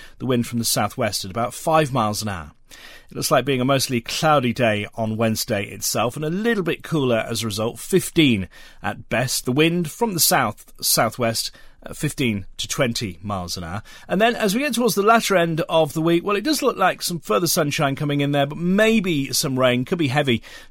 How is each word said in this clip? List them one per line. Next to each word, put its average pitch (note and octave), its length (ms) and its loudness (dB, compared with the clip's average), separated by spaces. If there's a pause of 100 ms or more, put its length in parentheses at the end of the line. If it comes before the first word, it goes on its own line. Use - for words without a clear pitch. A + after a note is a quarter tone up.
(200)
the A#2+ 60 -6
wind B2 200 0
from A#2+ 140 -4
the A2+ 40 -2
southwest A2 600 -2
at F#2+ 80 -10
about A2+ 200 -4
five D#3 400 0
miles G#2+ 300 0
an A2 60 -6
hour. E2 240 -10 (180)
It - 460 -20
looks - 160 -2
like B2+ 120 4
being C3+ 160 0
a B2 40 2
mostly C3 360 2
cloudy C#3+ 520 2
day G#2+ 420 0
on A2 220 -2
Wednesday A2 480 0
itself, A2 500 -4
and D3+ 100 -6
a D3+ 60 -2
little G#3+ 320 0
bit D#3+ 220 -4
cooler B2+ 340 2 (100)
as A2+ 140 -4
a A#2 40 -4
result, A2 340 -4
fifteen C#3 680 2 (360)
at G2+ 240 -6
best. B2 380 -2
The B2 60 0
wind E3 380 2
from A3+ 240 -4
the D#3 60 -2
south, C3 600 0
southwest, A#2 680 -2 (320)
at - 140 -12
fifteen A#2+ 480 -2 (140)
to - 100 -8
twenty G#2+ 540 -2
miles F#2+ 340 -6
an F2+ 80 -10
hour. F#2 180 -8 (240)
And F3+ 140 0
then A#3 160 4
as G#3 180 0
we A#3+ 60 0
get C#4+ 140 -2
towards A#3 200 2
the G3+ 80 0
latter A3+ 320 4
end E3+ 280 2
of D#3+ 320 2
the D#3+ 80 -2
week, E3+ 200 4
well, G3+ 140 0
it G3+ 80 -4
does D4+ 160 0
look C4 160 0
like F3+ 240 2
some F3 180 -4
further G3+ 280 0
sunshine D3 500 0
coming C#3+ 240 -2
in C#3+ 120 0
there, C#3+ 120 2
but D3 140 -4
maybe F#3 720 2
some C3 260 -2
rain, B2+ 280 4
could F#3+ 100 -2
be D#3+ 120 2
heavy C3+ 340 2 (280)